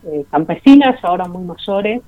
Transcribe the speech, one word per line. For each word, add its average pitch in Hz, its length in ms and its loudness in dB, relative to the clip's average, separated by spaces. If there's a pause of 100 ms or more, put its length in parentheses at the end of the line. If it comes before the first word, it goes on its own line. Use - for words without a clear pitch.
eh, 151 240 -8
campesinas, 254 680 4
ya 180 100 -4
ahora 180 180 -4
muy 180 160 -12
mayores 202 640 -6